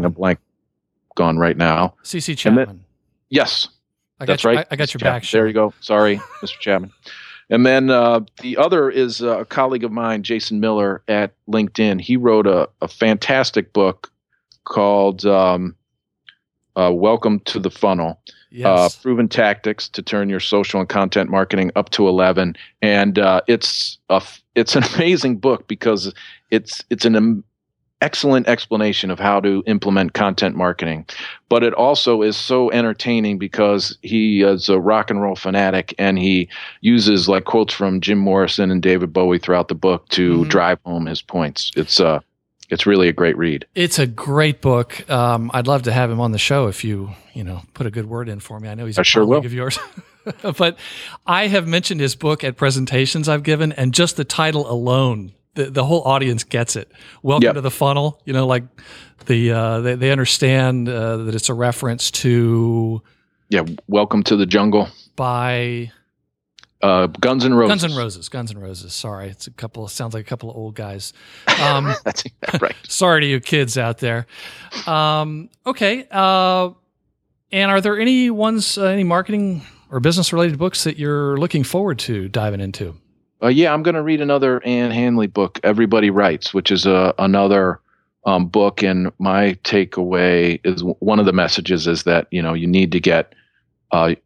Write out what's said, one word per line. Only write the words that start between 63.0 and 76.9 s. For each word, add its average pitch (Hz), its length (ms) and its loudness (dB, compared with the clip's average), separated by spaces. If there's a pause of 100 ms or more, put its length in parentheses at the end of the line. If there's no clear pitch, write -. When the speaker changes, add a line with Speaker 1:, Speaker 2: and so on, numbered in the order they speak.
Speaker 1:
Yeah, 92 140 0 (240)
Welcome 101 340 2
to 107 140 2
the 101 100 2
Jungle. 104 420 2 (280)
Speaker 2:
By 120 760 -4 (920)
Speaker 1:
Uh, 92 260 4
Guns 123 360 0
N' 131 100 4
Roses. 143 280 4
Speaker 2:
Guns 165 100 -2
N' 139 60 -6
Roses. 98 300 -8
Guns 117 240 -10
N' 101 60 -16
Roses. 92 360 -16
Sorry, 98 340 -10
it's 98 200 -16
a - 40 -20
couple. 110 360 -14
Sounds 113 260 -10
like 110 100 -10
a - 40 -20
couple 113 220 -10
of 113 60 -18
old 110 200 -12
guys. 101 360 -12 (480)
Um, 143 380 0
Speaker 1:
<laughs> - 60 -16
That's - 180 -6 (380)
right. - 200 -2
Speaker 2:
<laughs> - 80 -20
sorry 170 340 2
to 147 40 0
you 135 140 0
kids 131 380 -2
out 117 200 -2
there. 117 280 -4 (600)
Um, 156 640 -2 (180)
okay. 254 440 -2
Uh, 185 600 2 (800)